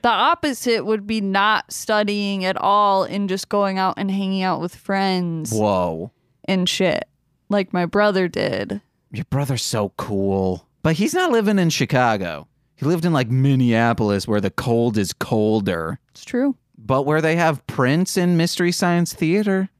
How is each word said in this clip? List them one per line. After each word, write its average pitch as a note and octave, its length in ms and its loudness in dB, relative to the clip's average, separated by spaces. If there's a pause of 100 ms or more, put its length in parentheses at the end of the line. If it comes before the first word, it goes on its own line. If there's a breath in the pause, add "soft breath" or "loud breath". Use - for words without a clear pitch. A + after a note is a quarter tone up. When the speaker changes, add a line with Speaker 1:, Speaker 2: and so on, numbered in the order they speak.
Speaker 1:
The A#3+ 80 2
opposite A#3+ 760 0
would G#3 220 -2
be A3 160 -4
not G3 500 0
studying G#3 720 -2
at F#3 140 -2
all G3 460 4
and G3+ 260 -4
just F#3+ 200 -4
going G3 280 0
out F#3 200 0
and F#3+ 120 -4
hanging F#3+ 320 -2
out F#3 200 -2
with F3 120 -6
friends F3+ 800 -2
Speaker 2:
Whoa. F#2 580 0 (340)
Speaker 1:
and F3+ 220 0
shit, - 400 0 (420)
like G3+ 220 0
my F3+ 140 0
brother F#3+ 420 2
did. G#2+ 540 -4 (300)
Speaker 2:
Your G2+ 140 -8
brother's C3+ 380 -2
so G#2 340 -2
cool. G2 680 -2 (160)
But D#3+ 140 2
he's G#3+ 180 0
not F4+ 180 0
living G#3+ 280 2
in E3+ 100 4
Chicago. A2 800 0 (280)
He C3 120 -6
lived E3+ 180 0
in, F3 80 2
like, B2+ 160 0
Minneapolis, A#2 1000 2
where G#2 140 0
the G2 80 0
cold A#2 480 0
is G2 160 0
colder. G#2+ 840 -2 (120)
Speaker 1:
It's - 140 -20
true. B3+ 300 -2 (240)
Speaker 2:
But C3 240 0
where D3+ 180 0
they D#3+ 140 2
have D#3+ 320 0
Prince D3 500 0
and F3 220 2
Mystery F3 320 0
Science F3 420 0
Theater. F#3+ 560 0 (100)